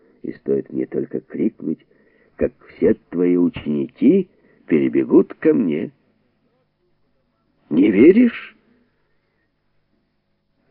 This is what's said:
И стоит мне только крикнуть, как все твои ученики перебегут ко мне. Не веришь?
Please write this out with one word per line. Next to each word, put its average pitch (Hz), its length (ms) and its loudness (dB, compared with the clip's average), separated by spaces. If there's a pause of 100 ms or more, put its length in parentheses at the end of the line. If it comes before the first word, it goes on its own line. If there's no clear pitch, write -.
(220)
И - 100 -12
стоит - 400 -6
мне 65 140 -6
только - 340 -8
крикнуть, - 680 -8 (480)
как - 180 -4 (140)
все 98 280 0 (160)
твои 90 260 0
ученики 87 920 -2 (380)
перебегут 80 680 0
ко 156 200 0
мне. 110 380 -4 (1800)
Не 156 200 2
веришь? 190 680 4 (2250)